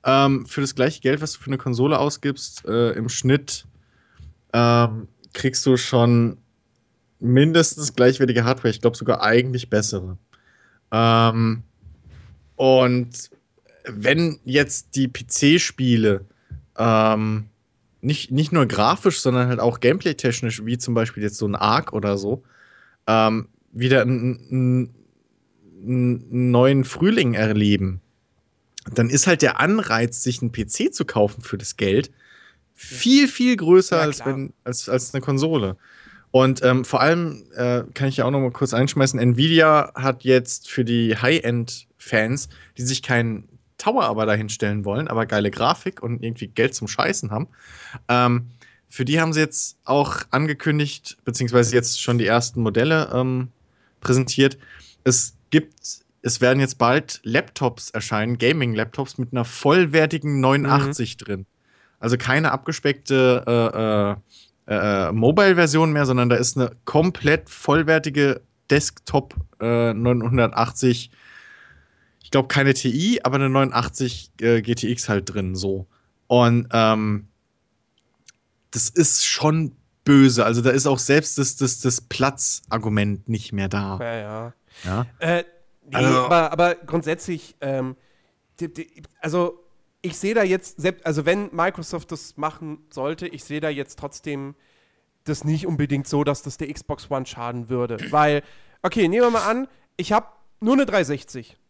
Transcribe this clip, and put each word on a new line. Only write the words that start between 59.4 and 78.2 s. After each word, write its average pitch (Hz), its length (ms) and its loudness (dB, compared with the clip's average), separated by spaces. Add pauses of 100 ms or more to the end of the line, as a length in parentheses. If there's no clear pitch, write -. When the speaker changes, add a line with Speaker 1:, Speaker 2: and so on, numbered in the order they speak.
Speaker 1:
vollwertigen 151 960 0
neunundachtzig 139 800 0
Speaker 2:
Mhm. - 40 -18
Speaker 1:
drin. 95 220 -10 (540)
Also 117 160 0
keine 135 360 0
abgespeckte, 117 1600 0 (500)
äh, 101 60 -4
äh, 98 360 0
äh, 87 40 -4
Mobile-Version 160 800 4
mehr, 147 140 2
sondern 123 240 2
da 120 60 4
ist 120 200 -2
eine 127 140 0 (160)
komplett 160 640 0
vollwertige 147 920 0 (300)
Desktop, - 640 -2 (260)
äh, 117 320 0
neunhundertachtzig, 117 1160 0 (1120)
ich - 100 -14
glaub 135 160 2
keine 139 260 2
T 131 140 -2
I, 175 360 0
aber 131 120 0
eine 135 120 2
neunundachtzig, 131 920 -2
äh, 117 200 2
G 113 140 -2
T 117 160 -4
X 120 180 -6
halt 98 240 -2
drin, 92 220 -6
so. 95 320 -4 (400)
Und, 120 460 4
ähm, 107 560 0 (1400)